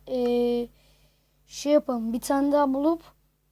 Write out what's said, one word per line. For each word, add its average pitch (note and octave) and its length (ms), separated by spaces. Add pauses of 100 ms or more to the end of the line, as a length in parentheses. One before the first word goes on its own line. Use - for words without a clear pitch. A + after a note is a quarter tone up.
ee, A#3+ 600 (800)
şey - 260
yapalım. A#3+ 400
Bir A#3+ 80
tane C#4+ 320
daha C#4+ 220
bulup, D#4+ 280 (500)